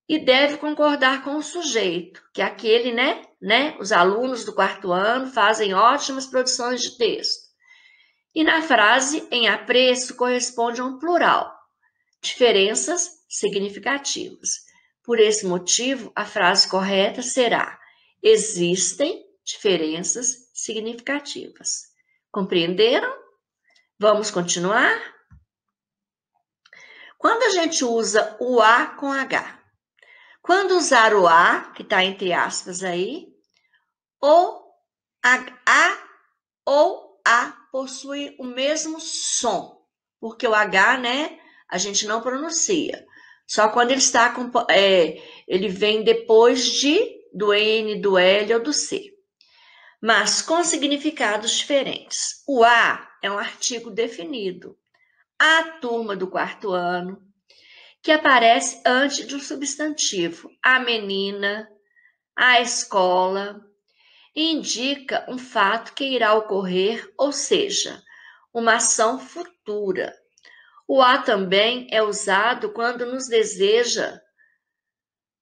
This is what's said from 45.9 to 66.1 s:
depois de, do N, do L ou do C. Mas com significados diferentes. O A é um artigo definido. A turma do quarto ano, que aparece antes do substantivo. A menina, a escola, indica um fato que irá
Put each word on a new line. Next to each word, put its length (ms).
depois 640
de, 400
do 200
N, 460
do 180
L 360
ou 100
do 80
C. 420
Mas 400
com 220
significados 880
diferentes. 960
O 160
A 460
é 100
um 60
artigo 520
definido. 880
A 260
turma 340
do 120
quarto 440
ano, 500
que 100
aparece 760
antes 400
do 140
substantivo. 1080
A 160
menina, 880
a 260
escola, 1000
indica 920
um 100
fato 560
que 100
irá 300